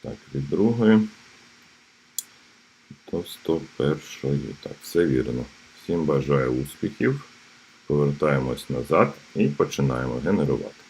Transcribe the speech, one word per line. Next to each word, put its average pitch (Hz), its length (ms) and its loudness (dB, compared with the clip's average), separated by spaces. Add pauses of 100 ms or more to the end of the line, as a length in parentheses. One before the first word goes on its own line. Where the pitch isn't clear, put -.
Так, 57 140 -10 (200)
від 69 140 -4
другої 110 580 4 (2000)
до 85 120 -4
сто - 380 -4 (160)
першої. 71 840 -2
Так, - 120 -12 (100)
все 85 220 2
вірно. 62 400 0 (380)
Всім 85 220 -2
бажаю 69 460 0
успіхів. 120 720 -4 (640)
Повертаємось 71 840 0
назад 80 440 2 (220)
і 117 120 2
починаємо 64 760 -2
генерувати. 73 500 0 (140)